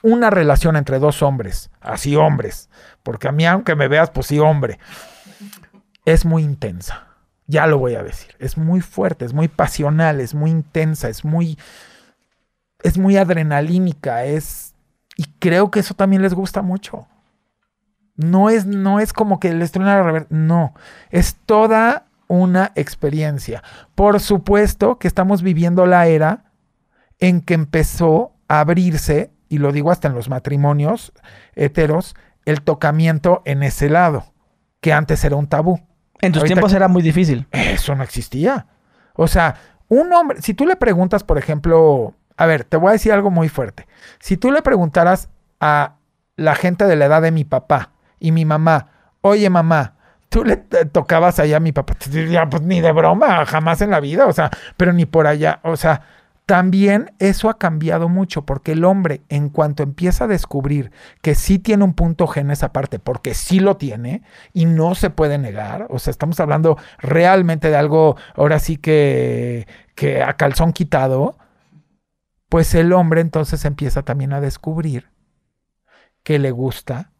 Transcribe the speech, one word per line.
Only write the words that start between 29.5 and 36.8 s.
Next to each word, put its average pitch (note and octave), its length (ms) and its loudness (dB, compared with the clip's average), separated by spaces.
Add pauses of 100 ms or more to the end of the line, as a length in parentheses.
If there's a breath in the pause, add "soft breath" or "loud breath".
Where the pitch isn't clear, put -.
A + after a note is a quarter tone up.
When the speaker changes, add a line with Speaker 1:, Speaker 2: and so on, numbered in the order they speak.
Speaker 1:
lo C#3+ 120 0
digo D3 200 0
hasta F3 160 -2
en C3 80 -2
los A#2+ 140 -8
matrimonios C#3+ 840 -2 (440 soft breath)
heteros, D3+ 600 -2 (300 soft breath)
el D3+ 160 -2
tocamiento D#3+ 840 0
en C#3+ 180 -2
ese C#3+ 260 -2
lado, E3 440 0 (480)
que D#3 120 2
antes D3+ 320 0
era C#3+ 100 0
un C#3+ 120 -4
tabú. E3 340 0 (400)
Speaker 2:
En F#3 100 2
tus D#3 120 2
Speaker 1:
Ahorita D#3 120 2
Speaker 2:
tiempos G3 180 4
era F#3+ 140 4